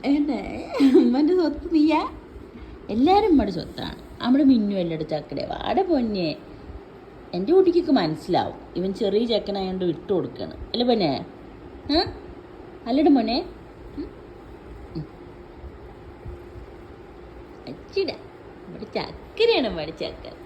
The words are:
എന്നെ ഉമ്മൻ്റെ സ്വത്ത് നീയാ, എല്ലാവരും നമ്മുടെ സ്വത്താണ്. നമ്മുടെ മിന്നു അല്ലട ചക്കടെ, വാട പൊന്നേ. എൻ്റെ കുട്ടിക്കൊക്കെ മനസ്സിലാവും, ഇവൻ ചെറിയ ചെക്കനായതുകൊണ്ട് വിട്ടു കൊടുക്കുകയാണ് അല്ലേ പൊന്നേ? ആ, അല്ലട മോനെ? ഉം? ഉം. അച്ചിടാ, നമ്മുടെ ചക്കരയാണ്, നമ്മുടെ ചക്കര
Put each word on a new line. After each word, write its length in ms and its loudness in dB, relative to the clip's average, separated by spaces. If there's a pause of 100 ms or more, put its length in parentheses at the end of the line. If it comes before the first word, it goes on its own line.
എന്നെ 320 2 (600)
ഉമ്മൻ്റെ 380 4
സ്വത്ത് 360 -2
നീയാ, 260 6 (920)
എല്ലാവരും 380 4
നമ്മുടെ 260 4
സ്വത്താണ്. 400 -10 (240)
നമ്മുടെ 300 4
മിന്നു 300 4
അല്ലട 220 -2 (100)
ചക്കടെ, 380 -6
വാട 260 -2 (120)
പൊന്നേ. 400 2 (1080)
എൻ്റെ 180 0
കുട്ടിക്കൊക്കെ 440 6
മനസ്സിലാവും, 580 -2 (220)
ഇവൻ 100 -2 (120)
ചെറിയ 300 2
ചെക്കനായതുകൊണ്ട് 600 -2
വിട്ടു 240 -6
കൊടുക്കുകയാണ് 400 -4 (160)
അല്ലേ 180 0
പൊന്നേ? 220 2 (840)
ആ, 80 4 (840)
അല്ലട 280 4
മോനെ? 200 0 (600)
ഉം? 80 -10 (920)
ഉം. 80 -8 (2750)
അച്ചിടാ, 460 -6 (480)
നമ്മുടെ 320 -14
ചക്കരയാണ്, 720 0
നമ്മുടെ 340 -8
ചക്കര 320 -12 (100)